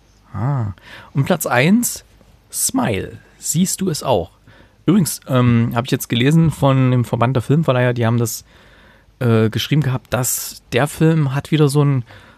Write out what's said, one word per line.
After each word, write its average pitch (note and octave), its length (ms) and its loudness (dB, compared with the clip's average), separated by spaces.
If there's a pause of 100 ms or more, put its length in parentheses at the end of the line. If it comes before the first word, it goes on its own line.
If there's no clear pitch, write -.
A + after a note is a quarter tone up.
(340)
Ah. A2+ 380 -4 (420)
Und C#3 100 0
Platz E3 220 -2
eins, E3+ 580 0 (480)
Smile. - 680 -4 (200)
Siehst - 420 -2
du F#3+ 80 -2
es D#3 140 -6
auch? G#2+ 280 0 (540)
Übrigens, F3 440 2
ähm, B2 460 2
hab A#2+ 120 -2
ich - 40 -6
jetzt - 180 -4
gelesen D3 420 2
von C3 400 2
dem B2 140 2
Verband A#2+ 320 0
der A#2+ 60 -2
Filmverleiher, B2+ 520 0
die A#2 120 -2
haben A#2 120 0
das, - 260 -4 (760)
äh, A2+ 300 2
geschrieben C#3 320 -2
gehabt, C3 300 -4
dass - 500 -6 (100)
der B2 140 2
Film D#3 480 2
hat - 160 -4
wieder D3+ 180 4
so D3 160 2
ein, C3+ 200 0 (340)